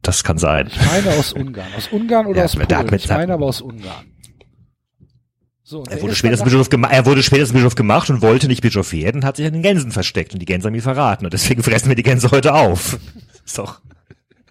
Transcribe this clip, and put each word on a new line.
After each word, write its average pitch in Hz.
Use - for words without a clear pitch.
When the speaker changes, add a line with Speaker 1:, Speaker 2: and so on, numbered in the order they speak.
Speaker 1:
das -
kann 80
sein. 76
Speaker 2:
Ich -
meine 190
aus 147
Ungarn. 110
Aus 107
Ungarn 226
oder 190
Speaker 1:
Ja, 180
Speaker 2:
aus 165
Speaker 1:
der 147
hat -
Speaker 2:
Polen? -
Speaker 1:
mit 196
Speaker 2:
Ich -
Speaker 1:
seinem 175
Speaker 2:
meine 180
aber 147
aus 131
Ungarn. 104
So, 156
und 131
Speaker 1:
Er -
Speaker 2:
der -
Speaker 1:
wurde 208
Speaker 2:
ist -
Speaker 1:
später 117
Speaker 2:
dann -
Speaker 1:
zum 123
Bischof 131
gema-, 123
er 123
wurde 135
später 139
zum 117
Bischof 120
gemacht 117
und 127
wollte 127
nicht 127
Bischof 104
werden, 101
hat 139
sich 151
an 156
den 160
Gänsen 165
versteckt -
und 92
die 87
Gänse 90
haben 107
ihn 117
verraten 127
und 85
deswegen 117
fressen 110
wir 131
die 117
Gänse 123
heute 139
auf. 101
<laughs> -
Ist -
doch 98